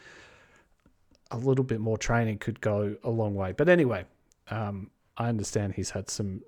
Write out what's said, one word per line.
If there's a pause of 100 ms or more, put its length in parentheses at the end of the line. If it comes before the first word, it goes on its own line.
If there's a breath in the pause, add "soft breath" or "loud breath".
(1300 soft breath)
a
little
bit
more
training
could
go
a
long
way.
But
anyway, (460)
um, (280)
I
understand
he's
had
some,